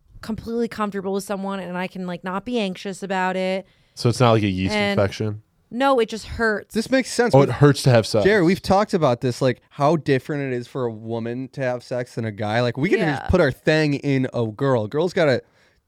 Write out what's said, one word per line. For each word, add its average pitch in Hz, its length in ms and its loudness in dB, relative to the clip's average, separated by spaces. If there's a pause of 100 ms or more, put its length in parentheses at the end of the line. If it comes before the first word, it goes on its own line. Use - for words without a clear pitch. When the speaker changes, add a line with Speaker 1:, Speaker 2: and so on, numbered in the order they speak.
(200)
Speaker 1:
completely 226 480 -6
comfortable 196 440 -6
with 196 120 -4
someone 196 340 -6
and 180 180 -8
I 180 120 -4
can, 185 180 -10
like, 175 160 -10
not 190 220 -8
be 247 160 -4
anxious 190 420 -6
about 185 320 -2
it. 185 320 -4 (300)
Speaker 2:
So - 120 0
it's 110 120 0
not 120 100 6
like 110 140 4
a 104 40 2
yeast 92 240 0
Speaker 1:
And 101 280 0
Speaker 2:
infection? 104 420 -4 (260)
Speaker 1:
No, 269 300 2
it 226 100 2
just 214 180 -10
hurts. 220 460 -4
Speaker 3:
This 226 160 -2
makes 262 220 0
sense. - 240 2
Speaker 2:
Oh, 135 80 8
it 135 40 4
Speaker 3:
But 123 100 -4
Speaker 2:
hurts 143 260 6
to 139 80 4
have 113 160 6
sex. 104 180 2
Speaker 3:
Jared, 196 200 4
we've 180 180 2
talked 196 320 2
about 143 260 2
this, 127 220 -2
like, 127 280 0
how 151 260 2
different 139 560 -2
it 123 40 -4
is 120 120 -8
for 131 160 -6
a 117 80 -4
woman 113 640 -8
to 143 60 -8
have 123 220 -4
sex 123 320 -6
than 117 100 -4
a 110 60 -4
guy. 104 300 -2
Like, 123 160 0
we 143 120 0
can 349 120 2
Speaker 1:
Yeah. 156 180 0
Speaker 3:
just - 140 -6
put 180 80 4
our 143 100 4
thing 156 440 0
in 135 380 0
a 117 140 -2
girl. 110 400 0
Girl's 160 260 -2
gotta 143 300 2 (460)